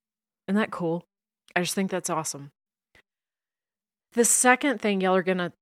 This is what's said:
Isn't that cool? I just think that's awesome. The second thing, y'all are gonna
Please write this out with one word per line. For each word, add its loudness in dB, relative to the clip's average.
Isn't 2
that 0
cool? -4
I 0
just -2
think -2
that's -4
awesome. -6
The 4
second 2
thing, 0
y'all 2
are 2
gonna -2